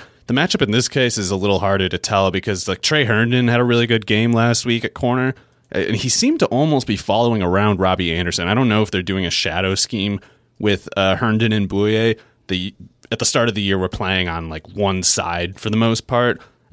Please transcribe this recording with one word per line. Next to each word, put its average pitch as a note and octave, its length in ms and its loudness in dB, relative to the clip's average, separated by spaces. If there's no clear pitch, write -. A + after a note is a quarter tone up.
The - 80 -2
matchup D3+ 300 0
in G#2 80 -2
this B2 160 2
case B2 320 0
is F#2 100 -2
a G2+ 60 -2
little G2 240 2
harder G2 280 0
to - 120 -4
tell G2 320 2
because, F#2+ 360 -4
like, F#2+ 140 -4
Trey D3+ 240 2
Herndon A#2 440 2
had A#2+ 100 2
a B2 40 2
really A#2+ 240 2
good A2+ 200 0
game A#2 260 2
last A#2 320 2
week A#2 180 0
at - 120 -6
corner, B2+ 400 0
and G2 240 -2
he B2 140 -2
seemed D4 300 2
to - 80 2
almost C#3+ 400 2
be G#2 100 0
following A2+ 440 0
around F#2+ 380 2
Robbie F#2 340 0
Anderson. F2 340 -2
I G2 60 0
don't B2 160 2
know G#2+ 120 2
if G#2 100 -2
they're F#2+ 100 -2
doing F#2+ 240 -2
a D#2+ 60 -4
shadow F#2+ 440 -2
scheme G2+ 440 -2
with, G2+ 380 -2
uh, F#2+ 180 2
Herndon A2 380 0
and G2+ 160 0
Bouye. A2 500 0
The, F#2 260 -4
at - 80 -4
the F#2+ 60 -2
start A#2+ 240 2
of G2+ 60 -4
the G#2 60 -2
year, G2 180 0
we're F#2 100 -2
playing F#2 380 -2
on, E2 220 -6
like, D#2+ 200 -12
one F#2+ 340 -2
side F2 560 -2
for G#2+ 100 -6
the G#2+ 80 0
most A2+ 300 0
part. B2 340 0